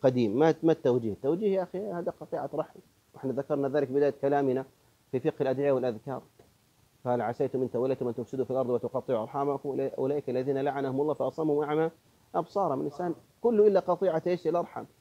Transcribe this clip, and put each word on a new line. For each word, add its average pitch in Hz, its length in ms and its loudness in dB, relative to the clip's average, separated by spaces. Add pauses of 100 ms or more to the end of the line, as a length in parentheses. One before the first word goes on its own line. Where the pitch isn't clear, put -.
قديم". 123 340 2
ما، 156 240 6
ما 165 80 6
التوجيه؟ 123 400 2
التوجيه 185 460 0
يا 185 60 -2
أخي 190 280 -8
هذا 175 300 -6
قطيعة 147 320 -8
رحم، - 260 -6 (340)
وإحنا 131 200 -6
ذكرنا 139 360 -2
ذلك 139 220 0
بداية 143 300 2
كلامنا 139 440 2 (460)
في 131 80 -2
فقه 147 220 -2
الأدعية 139 300 2
والأذكار. 127 500 -2 (840)
"فهل 123 180 0
عسيتم 131 400 -2
إن 123 100 -2
توليتم 127 360 -2
أن 117 80 -4
تفسدوا 127 300 -4
في - 60 -6
الأرض 127 180 0
وتقطعوا 120 540 -2
أرحامكم 135 760 -4
أولئك 139 320 -2
الذين 131 280 0
لعنهم 139 440 -2
الله 151 120 0
فأصمهم 147 440 0
وأعمى 151 320 0 (460)
أبصارهم". 170 440 -2
الإنسان 151 340 -4 (280)
كله 214 260 6
إلا 196 120 6
قطيعة 175 480 2
إيش؟ 175 200 0
الأرحام، 170 380 -2 (160)